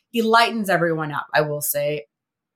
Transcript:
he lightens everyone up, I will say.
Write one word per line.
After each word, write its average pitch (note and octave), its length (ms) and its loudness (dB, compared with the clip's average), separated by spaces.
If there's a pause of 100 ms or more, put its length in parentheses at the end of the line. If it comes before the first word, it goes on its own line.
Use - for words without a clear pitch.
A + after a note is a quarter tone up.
(100)
he A3+ 120 0
lightens A3 480 2
everyone E3 420 0
up, - 220 -6
I D3+ 60 6
will D3 220 -4
say. D3 440 -2 (500)